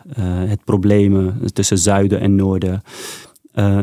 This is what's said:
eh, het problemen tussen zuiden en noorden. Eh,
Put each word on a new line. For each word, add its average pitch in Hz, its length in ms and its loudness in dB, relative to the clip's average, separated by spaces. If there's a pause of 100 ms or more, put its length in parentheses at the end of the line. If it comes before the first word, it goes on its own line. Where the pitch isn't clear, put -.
(140)
eh, 113 120 -4
het 90 400 -2
problemen 101 760 2 (140)
tussen 98 240 0
zuiden 98 420 2
en 98 160 2
noorden. 95 480 0 (680)
Eh, 101 320 2